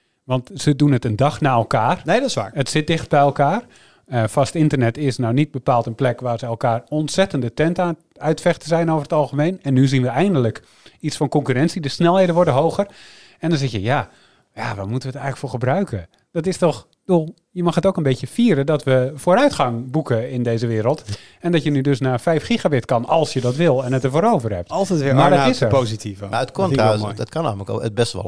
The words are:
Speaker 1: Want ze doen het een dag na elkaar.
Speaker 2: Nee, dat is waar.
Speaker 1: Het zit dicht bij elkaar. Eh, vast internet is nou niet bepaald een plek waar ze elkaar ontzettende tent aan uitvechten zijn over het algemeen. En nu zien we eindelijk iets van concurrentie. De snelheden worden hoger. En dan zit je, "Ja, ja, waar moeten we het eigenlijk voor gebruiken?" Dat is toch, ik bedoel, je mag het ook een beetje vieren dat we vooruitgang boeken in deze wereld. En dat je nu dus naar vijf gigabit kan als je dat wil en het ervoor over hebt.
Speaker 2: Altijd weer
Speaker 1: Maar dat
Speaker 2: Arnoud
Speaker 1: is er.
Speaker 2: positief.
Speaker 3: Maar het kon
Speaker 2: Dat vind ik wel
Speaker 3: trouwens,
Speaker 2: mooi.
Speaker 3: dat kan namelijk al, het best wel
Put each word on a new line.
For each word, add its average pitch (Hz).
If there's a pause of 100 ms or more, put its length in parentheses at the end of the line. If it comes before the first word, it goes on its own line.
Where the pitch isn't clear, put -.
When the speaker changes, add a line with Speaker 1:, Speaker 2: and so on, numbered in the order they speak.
(240)
Speaker 1:
Want 127
ze 147
doen 147
het 127
een 110
dag 143
na 139
elkaar. 120
Speaker 2:
Nee, 185
dat 269
is -
waar. 101
Speaker 1:
Het 139
zit 156
dicht 160
bij 147
elkaar. 143 (440)
Eh, 117
vast -
internet 143
is 143
nou 117
niet 151
bepaald 123
een 117
plek 123
waar 120
ze 131
elkaar 117
ontzettende 151
tent 165
aan 175 (200)
uitvechten 160
zijn 165
over 156
het 139
algemeen. 151
En 139
nu 131
zien 131
we 123
eindelijk 131 (380)
iets -
van 147
concurrentie. 143
De 143
snelheden 175
worden 165
hoger. 165 (520)
En 160
dan 165
zit 135
je, 104
"Ja, 123 (460)
ja, 113
waar 98
moeten 127
we 127
het 131
eigenlijk 139
voor 139
gebruiken?" 120 (240)
Dat 160
is 185
toch, 165 (100)
ik -
bedoel, 165 (160)
je 180
mag 175
het 180
ook 190
een 175
beetje 135
vieren 170
dat 151
we 131
vooruitgang 139
boeken 127
in 123
deze 117
wereld. 117 (380)
En 170
dat 160
je 151
nu 143
dus 135
naar 131
vijf 165
gigabit 151
kan 120
als 156
je 135
dat 123
wil 139
en 123
het 131
ervoor 139 (100)
over 113
hebt. 87
Speaker 2:
Altijd 180
weer 135
Speaker 1:
Maar 135
dat -
Speaker 2:
Arnoud 131
Speaker 1:
is -
er. 127
Speaker 2:
positief. 107
Speaker 3:
Maar 104
het 131
kon 190
Speaker 2:
Dat -
vind -
ik 139
wel -
Speaker 3:
trouwens, 107
Speaker 2:
mooi. 104
Speaker 3:
dat 107
kan 160
namelijk 101
al, 110
het 113
best 113
wel 90